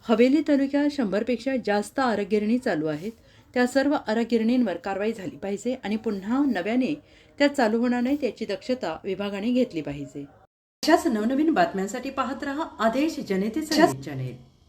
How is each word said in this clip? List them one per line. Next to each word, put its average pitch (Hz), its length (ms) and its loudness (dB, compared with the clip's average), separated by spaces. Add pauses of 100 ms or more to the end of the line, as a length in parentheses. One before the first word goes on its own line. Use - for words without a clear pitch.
हवेली 254 320 6
तालुक्यात 285 500 2
शंभरपेक्षा 233 600 -2 (140)
जास्त 208 340 -2
आरा 226 220 2
गिरणी 208 360 0
चालू 170 280 0
आहेत. 156 260 -4 (420)
त्या 247 140 2
सर्व 269 280 2 (120)
आरा 220 140 0
गिरणींवर 233 560 2
कारवाई 202 360 -4
झाली 165 240 -10
पाहिजे 202 460 -4
आणि 202 120 -2
पुन्हा 220 500 -2
नव्याने 214 560 0 (380)
त्या 285 80 6
चालू 233 320 2
होणार 247 220 0
नाहीत 277 220 0
याची 226 220 -4
दक्षता 196 580 -4
विभागाने 202 480 -4
घेतली 240 300 0
पाहिजे. 143 400 -10 (600)
अशाच 339 240 4
नवनवीन 269 420 2
बातम्यांसाठी 202 600 0
पाहत 262 340 -4
रहा 285 200 -4 (160)
आदेश 269 400 0 (100)
जनतेचा 226 560 2
न्यूज 131 200 0
चॅनेल. 127 520 -10 (120)